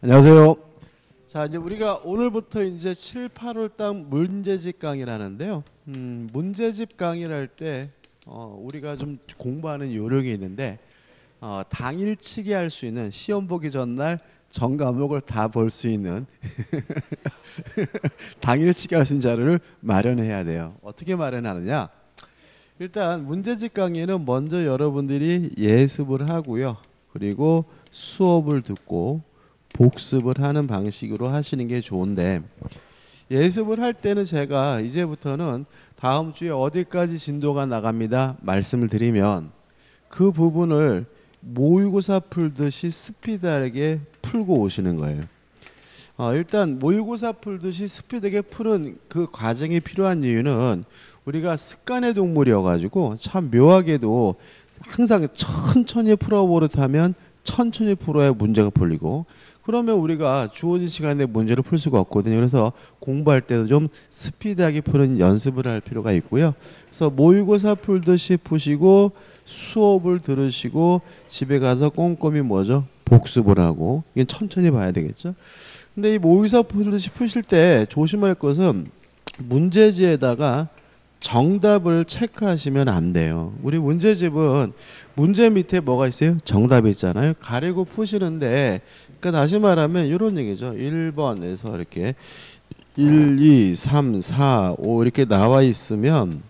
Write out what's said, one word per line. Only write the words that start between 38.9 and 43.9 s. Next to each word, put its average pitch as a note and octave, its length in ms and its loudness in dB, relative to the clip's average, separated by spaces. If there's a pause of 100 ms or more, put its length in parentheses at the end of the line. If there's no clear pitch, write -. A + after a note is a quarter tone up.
그 F#3+ 240 2
부분을 D#3 720 0 (360)
모의고사 F#3 800 0
풀듯이 D3+ 680 -6
스피드하게 D#3 1120 -4 (220)